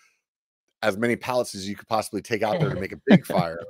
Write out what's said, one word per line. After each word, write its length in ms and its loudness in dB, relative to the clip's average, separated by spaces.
as 160 0
many 180 0
pallets 380 -2
as 160 -8
you 60 -8
could 120 -16
possibly 360 -2
take 180 -4
out 180 0
there 120 0
to 60 -4
make 160 -8
a 120 -14
big 220 8
fire. 320 -2